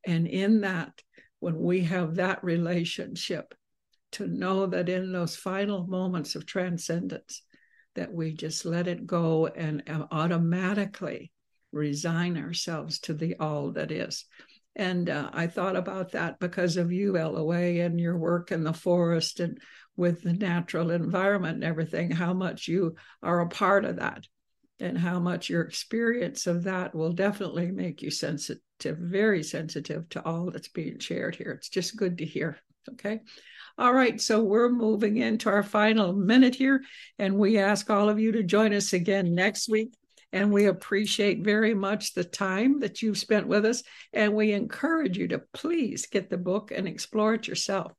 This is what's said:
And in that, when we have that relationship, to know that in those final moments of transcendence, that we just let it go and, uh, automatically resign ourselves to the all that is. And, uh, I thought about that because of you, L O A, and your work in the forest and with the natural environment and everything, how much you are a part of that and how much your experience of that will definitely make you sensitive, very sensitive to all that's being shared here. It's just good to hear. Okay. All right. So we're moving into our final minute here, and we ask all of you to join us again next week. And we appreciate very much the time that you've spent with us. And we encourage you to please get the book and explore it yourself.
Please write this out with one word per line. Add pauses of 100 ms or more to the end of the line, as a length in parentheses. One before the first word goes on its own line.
And
in
that, (360)
when
we
have
that
relationship, (600)
to
know
that
in
those
final
moments
of
transcendence, (500)
that
we
just
let
it
go
and,
uh,
automatically (420)
resign
ourselves
to
the
all
that
is. (540)
And,
uh,
I
thought
about
that
because
of
you,
L
O
A,
and
your
work
in
the
forest
and (380)
with
the
natural
environment
and
everything,
how
much
you (260)
are
a
part
of
that (540)
and
how
much
your
experience
of
that
will
definitely
make
you
sensitive,
very
sensitive
to
all
that's
being
shared
here.
It's
just
good
to
hear. (340)
Okay. (580)
All
right.
So
we're
moving
into
our
final
minute
here, (360)
and
we
ask
all
of
you
to
join
us
again
next
week. (400)
And
we
appreciate
very
much
the
time
that
you've
spent
with
us. (300)
And
we
encourage
you
to (120)
please
get
the
book
and
explore
it
yourself.